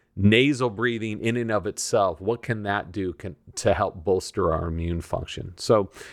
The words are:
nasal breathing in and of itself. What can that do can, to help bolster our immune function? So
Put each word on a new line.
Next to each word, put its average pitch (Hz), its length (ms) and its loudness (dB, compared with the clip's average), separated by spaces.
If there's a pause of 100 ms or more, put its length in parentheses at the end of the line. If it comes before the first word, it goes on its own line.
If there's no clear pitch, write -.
(180)
nasal 120 520 6
breathing 110 520 -4
in 113 160 0
and 113 140 -2
of 101 140 0
itself. 98 560 0
What 113 220 -4
can 110 200 -6
that 101 280 -4
do 92 220 -4
can, - 240 -12 (180)
to 104 180 2
help 92 300 -2
bolster 92 500 2
our 82 140 -2
immune 85 340 -2
function? 87 560 -8
So 104 340 2 (220)